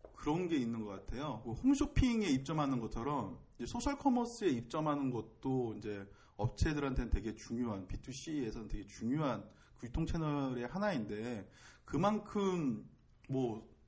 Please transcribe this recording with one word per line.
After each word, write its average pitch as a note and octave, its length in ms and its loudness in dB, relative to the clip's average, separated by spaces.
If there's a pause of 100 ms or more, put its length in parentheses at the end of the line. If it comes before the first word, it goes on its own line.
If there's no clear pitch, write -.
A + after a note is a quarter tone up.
(140)
그런 F3 340 0
게 E3 80 2
있는 A#2 280 0
것 G2+ 60 -6
같아요. C#3 540 -6
그 A#2+ 80 -4
홈쇼핑에 B3 760 4
입점하는 C3+ 520 2
것처럼 A2+ 580 -2 (180)
이제 - 100 -6
소셜 C#4 320 -2
커머스에 A#3+ 500 2
입점하는 C#3+ 600 2
것도 A#2+ 680 -2
이제 G2+ 300 -6 (300)
업체들한테는 B2+ 720 2
되게 G#2 240 0
중요한, A2+ 520 -4
비투씨에서는 A#2+ 840 -6
되게 G2+ 180 -4
중요한 A#2+ 640 0 (280)
그 B2 100 -10
유통 D#3+ 200 0
채널의 C#3+ 600 0
하나인데 A#2+ 840 -2 (360)
그만큼 F#3 1040 0 (400)
뭐 B2 460 -2 (140)